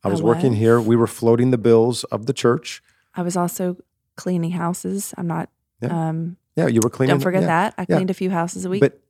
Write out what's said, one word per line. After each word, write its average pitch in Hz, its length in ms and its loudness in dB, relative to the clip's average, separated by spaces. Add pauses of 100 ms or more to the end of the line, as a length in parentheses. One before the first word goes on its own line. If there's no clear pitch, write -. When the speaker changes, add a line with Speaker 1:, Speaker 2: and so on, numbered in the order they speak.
Speaker 1:
I - 40 -2
Speaker 2:
I 98 40 0
Speaker 1:
was - 100 -2
working 127 300 2
Speaker 2:
was. 107 80 0
Speaker 1:
here. 113 200 4
We 113 160 2
were 117 120 4
floating 117 440 2
the 123 60 2
bills 113 480 4
of 113 220 -6
the 135 60 -2
church. - 500 -2 (320)
Speaker 2:
I 180 80 -4
was 175 120 -4
also 180 420 -4 (380)
cleaning 170 360 -4
houses. 180 640 -6
I'm 180 100 -6
not, 165 220 -6 (320)
Speaker 1:
Yeah. 160 280 -4
Speaker 2:
um, 165 280 -6 (180)
Speaker 1:
Yeah, 160 120 2
you 117 160 4
were 120 60 2
cleaning. 131 260 0
Speaker 2:
Don't 135 60 0
forget 185 200 0
Speaker 1:
Yeah. 175 60 0
Speaker 2:
that. 170 300 0
I 185 120 -6
Speaker 1:
Yeah. 180 80 4
Speaker 2:
cleaned 185 140 0
a - 20 -2
few 185 180 -4
houses 180 320 -4
a 185 60 -6
week. 190 120 -2
Speaker 1:
But - 280 0